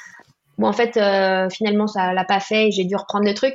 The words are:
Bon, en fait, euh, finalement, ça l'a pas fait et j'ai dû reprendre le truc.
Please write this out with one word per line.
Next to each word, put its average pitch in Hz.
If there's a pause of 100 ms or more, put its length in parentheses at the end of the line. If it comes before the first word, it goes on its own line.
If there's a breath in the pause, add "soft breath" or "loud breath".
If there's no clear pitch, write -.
(560 loud breath)
Bon, 214
en 208
fait, 233
euh, 190
finalement, 208
ça 185
l'a 185
pas 196
fait 214
et -
j'ai 185
dû 185
reprendre 202
le 208
truc. 269